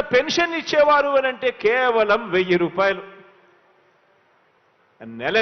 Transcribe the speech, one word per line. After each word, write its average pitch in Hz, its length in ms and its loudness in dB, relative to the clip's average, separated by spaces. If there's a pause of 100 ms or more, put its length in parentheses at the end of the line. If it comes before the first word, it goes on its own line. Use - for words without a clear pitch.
(120)
పెన్షన్ 320 480 0
ఇచ్చేవారు 294 500 2 (100)
అని 269 100 0
అంటే 254 200 -6 (140)
కేవలం 226 580 2 (120)
వెయ్యి 180 280 2
రూపాయలు. 185 400 -2 (2000)
నెల 117 400 -4